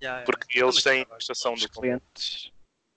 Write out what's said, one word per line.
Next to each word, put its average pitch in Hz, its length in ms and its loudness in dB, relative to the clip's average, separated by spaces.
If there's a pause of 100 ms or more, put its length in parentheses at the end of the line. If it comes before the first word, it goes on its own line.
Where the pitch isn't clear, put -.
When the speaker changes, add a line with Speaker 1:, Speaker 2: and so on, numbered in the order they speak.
Speaker 1:
Ya, 127 200 -6
ya. 123 40 -14
Speaker 2:
Porque 123 360 0
Speaker 1:
Não, 127 60 6
Speaker 2:
eles 127 100 4
Speaker 1:
mas - 80 4
Speaker 2:
têm 131 200 4
Speaker 1:
tá 113 100 -14
Speaker 2:
a 113 40 -20
estação 123 360 -4
Speaker 1:
bem. 117 60 -6
Speaker 2:
do 110 40 0
Speaker 3:
Os 104 120 -6
clientes. - 760 -6 (440)